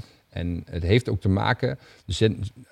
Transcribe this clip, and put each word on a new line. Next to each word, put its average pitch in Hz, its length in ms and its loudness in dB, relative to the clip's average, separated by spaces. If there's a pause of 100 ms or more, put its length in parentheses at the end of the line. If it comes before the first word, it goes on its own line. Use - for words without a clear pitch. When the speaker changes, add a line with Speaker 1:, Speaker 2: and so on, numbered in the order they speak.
(300)
Speaker 1:
En 87 400 -6
het 85 140 -6
heeft 110 260 2
ook 107 120 -2
te 104 80 2
maken, 113 500 0 (260)
dus - 160 -4
en, 110 100 6
hij - 60 -6
Speaker 2:
Je 98 60 -8 (280)